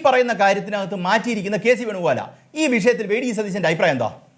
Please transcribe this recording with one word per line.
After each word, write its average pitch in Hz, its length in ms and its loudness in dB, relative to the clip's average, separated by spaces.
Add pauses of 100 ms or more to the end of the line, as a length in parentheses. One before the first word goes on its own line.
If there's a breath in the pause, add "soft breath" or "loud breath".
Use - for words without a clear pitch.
പറയുന്ന 254 280 4
കാര്യത്തിനകത്ത് 196 640 0
മാറ്റിയിരിക്കുന്ന 202 600 -2
കെ 233 160 2
സി 226 100 0
വേണുഗോപാല, 165 440 -2 (280 soft breath)
ഈ 311 120 2
വിഷയത്തിൽ 226 400 2
വി 208 120 -2
ഡി 247 120 -2
സതീശൻ്റെ 196 360 -4
അഭിപ്രായം 165 240 2
എന്താ? 117 240 -4 (220)